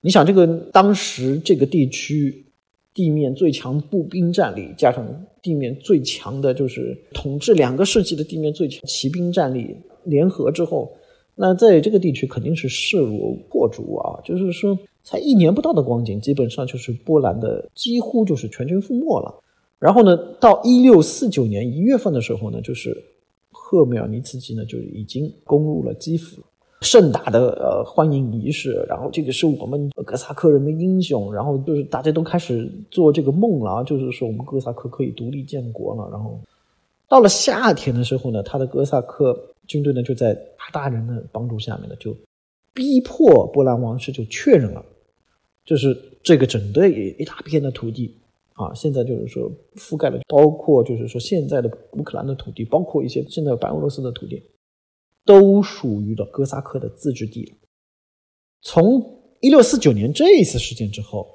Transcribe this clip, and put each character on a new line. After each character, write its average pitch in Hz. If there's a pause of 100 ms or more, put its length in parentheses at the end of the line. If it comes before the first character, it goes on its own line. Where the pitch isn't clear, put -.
你 170
想， 185
这 196
个， 185 (280)
当 202
时 135
这 170
个 135
地 139
区 147 (480)
地 175
面 147
最 160
强 135
步 175
兵 175
战 143
力， 95
加 127
上 117 (340)
地 170
面 135
最 165
强 -
的， 131
就 135
是 127 (160)
统 143
治 233
两 131
个 175
世 202
纪 165
的 151
地 160
面 151
最 156
强 -
骑 -
兵 175
战 156
力 117 (260)
联 160
合 143
之 165
后， 143 (440)
那 190
在 190
这 208
个 214
地 175
区 131
肯 117
定 147
是 156
势 -
如 110 (120)
破 117
竹 -
啊。 -
就 175
是 185
说， 196 (260)
才 -
一 294
年 180
不 262
到 330
的 170
光 120
景， 104
基 139
本 135
上 131
就 127
是 120
波 156
兰 107
的 -
几 240
乎 220
就 170
是 110
全 123
军 185
覆 202
没 277
了。 - (460)
然 160
后 233
呢， 180 (220)
到 220
一 247
六 240
四 202
九 135
年 107
一 139
月 233
份 202
的 131
时 113
候 107
呢， 113
就 127
是 117 (540)
赫 -
梅 123
尔 110
尼 110
茨 131
基 120
呢， 110
就 120
已 107
经 147 (120)
攻 147
入 151
了 -
基 160
辅， - (400)
盛 180
大 -
的， 123 (100)
呃， -
欢 156
迎 131
仪 117
式， -
然 -
后 131
这 165
个 131
是 147
我 123
们 143 (160)
哥 120
萨 -
克 160
人 139
的 151
英 185
雄， 123
然 104
后 139
就 147
是 143
大 131
家 156
都 160
开 175
始 120 (220)
做 156
这 156
个 135
梦 185
了 107
啊， 117
就 139
是 127
说 120
我 110
们 117
哥 135
萨 123
克 -
可 131
以 127
独 117
立 139
建 127
国 -
了。 107
然 104
后 110 (680)
到 262
了 202
夏 233
天 131
的 123
时 127
候 123
呢， 107
他 -
的 131
哥 135
萨 139
克 127 (280)
军 147
队 139
呢， 123
就 127
在 113 (220)
鞑 -
靼 139
人 113
的 120
帮 117
助 113
下 -
面 -
呢， -
就 110 (560)
逼 262
迫 214
波 139
兰 123
王 120
室 135
就 120
确 -
认 110
了， 76 (840)
就 156
是 131 (280)
这 170
个 131
整 101
个 180
一， 107
一 147
大 - (100)
片 151
的 139
土 117
地 - (380)
啊， -
现 147
在 127
就 123
是 110
说 - (240)
覆 -
盖 147
了， 127
包 151
括 147
就 120
是 117
说 120
现 151
在 135
的 117 (220)
乌 147
克 -
兰 -
的 139
土 -
地， 113
包 151
括 160
一 127
些 120
现 156
在 127
白 -
俄 151
罗 147
斯 139
的 127
土 -
地， - (840)
都 196
属 107
于 107
了 104
哥 -
萨 139
克 135
的 117
自 -
治 113
地。 - (1080)
从 226 (220)
一 269
六 277
四 262
九 147
年 107
这 339
一 190
次 -
事 -
件 110
之 107
后 104